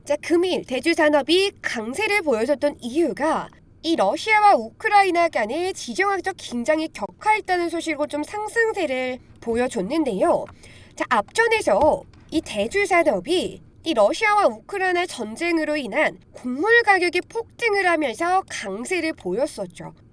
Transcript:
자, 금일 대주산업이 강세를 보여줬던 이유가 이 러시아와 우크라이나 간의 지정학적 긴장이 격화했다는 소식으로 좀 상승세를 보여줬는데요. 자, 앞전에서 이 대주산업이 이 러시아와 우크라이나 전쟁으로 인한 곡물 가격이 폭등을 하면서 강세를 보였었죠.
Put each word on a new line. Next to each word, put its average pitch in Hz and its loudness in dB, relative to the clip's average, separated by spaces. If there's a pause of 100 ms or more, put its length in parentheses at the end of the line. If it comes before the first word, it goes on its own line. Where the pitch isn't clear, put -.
자, 285 0
금일 339 0
대주산업이 302 2 (100)
강세를 311 -2
보여줬던 285 0
이유가 254 -2 (340)
이 320 0
러시아와 392 4
우크라이나 339 2
간의 302 -2
지정학적 381 -4
긴장이 311 -2
격화했다는 359 -2
소식으로 311 -4
좀 294 -4
상승세를 381 -2 (220)
보여줬는데요. 240 0 (500)
자, - -6
앞전에서 294 2 (260)
이 311 -2
대주산업이 277 0 (220)
이 320 -2
러시아와 349 4
우크라이나 359 -2
전쟁으로 302 -4
인한 247 -2 (140)
곡물 359 2
가격이 359 2
폭등을 440 -2
하면서 339 0
강세를 269 -6
보였었죠. 185 -6 (180)